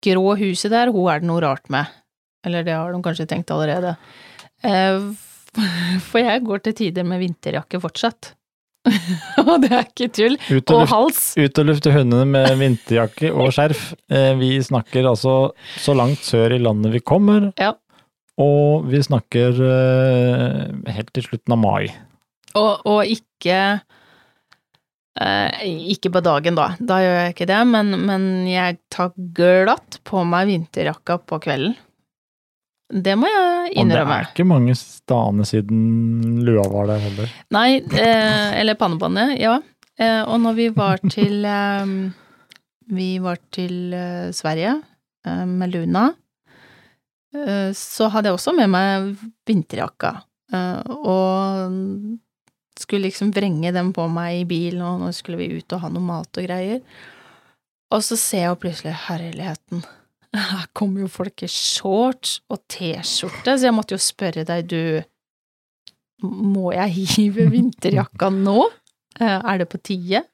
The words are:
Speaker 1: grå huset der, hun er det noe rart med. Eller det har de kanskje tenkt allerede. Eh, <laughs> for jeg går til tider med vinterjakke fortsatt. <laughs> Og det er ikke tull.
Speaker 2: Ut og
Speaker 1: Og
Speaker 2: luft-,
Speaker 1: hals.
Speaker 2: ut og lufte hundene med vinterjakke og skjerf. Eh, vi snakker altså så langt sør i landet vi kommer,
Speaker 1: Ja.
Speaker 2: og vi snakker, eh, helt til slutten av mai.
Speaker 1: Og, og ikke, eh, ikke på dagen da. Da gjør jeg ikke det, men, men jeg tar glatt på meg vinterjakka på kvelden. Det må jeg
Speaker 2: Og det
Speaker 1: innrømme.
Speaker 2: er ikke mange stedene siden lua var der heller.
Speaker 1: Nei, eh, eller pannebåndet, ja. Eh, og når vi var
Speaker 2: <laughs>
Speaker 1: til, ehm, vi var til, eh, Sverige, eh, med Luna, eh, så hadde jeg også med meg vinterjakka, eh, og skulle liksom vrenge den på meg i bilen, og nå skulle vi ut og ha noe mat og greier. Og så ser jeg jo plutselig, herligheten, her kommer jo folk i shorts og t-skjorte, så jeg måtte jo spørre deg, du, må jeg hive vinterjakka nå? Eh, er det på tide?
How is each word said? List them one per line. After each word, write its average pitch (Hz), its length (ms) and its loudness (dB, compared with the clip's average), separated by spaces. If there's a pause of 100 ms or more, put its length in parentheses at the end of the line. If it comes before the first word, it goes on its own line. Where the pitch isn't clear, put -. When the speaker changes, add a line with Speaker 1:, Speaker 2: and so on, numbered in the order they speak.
Speaker 1:
grå 190 340 2
huset 202 340 -2
der, 240 200 2
hun 185 180 2
er 151 100 0
det 170 80 -2
noe 170 140 0
rart 135 280 -2
med. 135 180 -2 (560)
Eller 175 200 -4
det 170 100 -2
har 165 200 -4
de 180 80 -6
kanskje 160 260 -4
tenkt - 240 -6
allerede. 156 440 -2 (640)
Eh, 190 420 0 (580)
<laughs> 180 420 -2
for 226 200 -2
jeg 247 240 2
går 202 160 -4
til 220 140 -4
tider 185 300 -2
med 180 160 -2
vinterjakke 175 640 -6
fortsatt. - 520 -6 (540)
<laughs> 185 540 0
Og 330 180 4
det 254 120 4
er 247 120 2
ikke - 280 -6
tull. 233 260 2
Speaker 2:
Ut 135 320 0
og - 60 8
Speaker 1:
Og 226 80 8
Speaker 2:
luft-, 143 80 2
Speaker 1:
hals. 220 300 2 (120)
Speaker 2:
ut 143 260 2
og 147 60 4
lufte 151 260 2
hundene 131 360 4
med 135 280 4
vinterjakke 127 800 2
og 135 180 4
skjerf. 147 380 0 (140)
Eh, 135 320 4
vi 131 240 2
snakker 131 500 0
altså 131 240 2 (400)
så - 220 2
langt 131 280 2
sør 117 320 2
i 123 60 0
landet 110 320 2
vi 120 80 0
kommer, 202 520 4
Speaker 1:
Ja. 208 200 0 (640)
Speaker 2:
og 147 500 4
vi 139 140 2
snakker, 123 580 2
eh, 127 1300 2
helt 110 180 -8
til 123 140 -4
slutten - 260 -4
av 117 80 4
mai. 101 300 2 (640)
Speaker 1:
Og, 208 340 0
og 208 180 2
ikke, 185 540 -2 (1600)
eh, 98 500 -2 (220)
ikke 185 260 -4
på 180 100 2
dagen 165 320 2
da. 156 200 0
Da 190 260 0
gjør 180 160 2
jeg 175 180 0
ikke 180 140 -4
det, 202 160 2
men, 214 320 4
men 190 320 0 (140)
jeg 180 420 -2
tar 180 260 -4
glatt 180 920 2
på 185 220 -2
meg 175 240 0
vinterjakka 170 720 -4
på 160 240 -8
kvelden. 151 320 -2 (1160)
Det 196 300 0
må 294 80 2
jeg 415 140 2
Speaker 2:
Og 349 240 0
det 370 160 -2
Speaker 1:
innrømme. 139 340 2
Speaker 2:
er - 140 -4
ikke 175 160 0
mange 127 280 4
stedene 113 720 -2
siden 113 960 0
lua 117 300 4
var 101 180 -2
der 104 160 0
heller. 104 300 -6 (160)
Speaker 1:
Nei, 247 320 2
eh, 214 760 2
eller 214 240 0
pannebåndet, 185 560 0
ja. 226 220 0 (420)
Eh, 226 240 2
og 226 160 0
når 226 160 2
vi 233 140 2
var 202 360 0
Speaker 2:
<laughs> 185 60 2
Speaker 1:
til, 202 320 0
ehm, 202 540 -2 (880)
vi 185 300 -4
var 180 320 -4
til, 180 420 -6
eh, 180 400 -6
Sverige, 170 460 -2 (480)
eh, 175 200 -6
med 180 300 -2
Luna, 175 300 0 (1300)
eh, 202 420 -4
så - 320 -2
hadde 214 240 0
jeg 180 80 0
også 339 160 -2
med 220 160 4
meg 190 400 0 (400)
vinterjakka, - 600 -2 (340)
eh, 180 480 -6
og 190 1120 -4 (720)
skulle 196 300 -4
liksom 196 260 -2
vrenge 175 400 -2
den 180 160 0
på 170 160 -4
meg 175 380 -4
i - 20 -8
bilen, 175 340 -4
og 180 220 -6
nå 180 80 -6
skulle 175 320 -10
vi 170 160 -8
ut - 160 -10
og 170 80 -8
ha 160 80 -8
noe 175 160 -6
mat 165 320 -8
og 180 80 -8
greier. 185 320 -6 (1120)
Og 214 80 2
så 226 160 -4
ser 190 300 -2
jeg 175 80 0
jo 175 100 -8
plutselig, 160 320 -8 (140)
herligheten, 170 760 -10 (500)
her 190 400 -6
kommer 196 280 -4
jo 190 80 -6
folk - 320 -10
i 180 80 -10
shorts - 920 -2 (100)
og 214 160 -8
t-skjorte, - 920 -4
så 254 80 2
jeg 240 80 4
måtte 214 220 -2
jo 190 80 -4
spørre 165 420 -4
deg, 170 220 -4
du, 165 340 -2 (1200)
må 190 520 -2
jeg 185 340 -2
hive 208 420 2
vinterjakka 196 800 0
nå? 196 380 2 (480)
Eh, 208 240 0
er 196 220 -2
det 170 80 -2
på 185 120 -10
tide? 185 400 -2 (120)